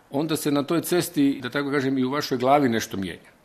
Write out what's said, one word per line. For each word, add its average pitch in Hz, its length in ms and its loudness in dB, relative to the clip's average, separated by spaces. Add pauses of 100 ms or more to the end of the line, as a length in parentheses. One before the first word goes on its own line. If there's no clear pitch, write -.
(100)
onda 151 260 -2
se 147 140 -2
na 143 120 2
toj 156 180 0
cesti, 143 600 0
da 123 80 -6
tako 143 200 -2
kažem, 135 280 0
i 127 60 2
u 127 60 -2
vašoj 143 280 -4
glavi 135 300 4
nešto 113 280 -2
mijenja. 90 380 -8 (100)